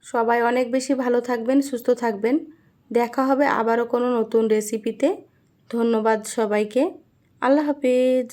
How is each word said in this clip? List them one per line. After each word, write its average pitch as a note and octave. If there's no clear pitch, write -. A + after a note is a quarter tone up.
সবাই A#3
অনেক B3
বেশি C4
ভালো B3
থাকবেন, A#3+
সুস্থ B3
থাকবেন। A#3
দেখা A#3
হবে C4+
আবারও A3+
কোনো B3
নতুন A3+
রেসিপিতে। G#3+
ধন্যবাদ A3
সবাইকে। G#3
আল্লাহ C#4+
হাফেজ। B3+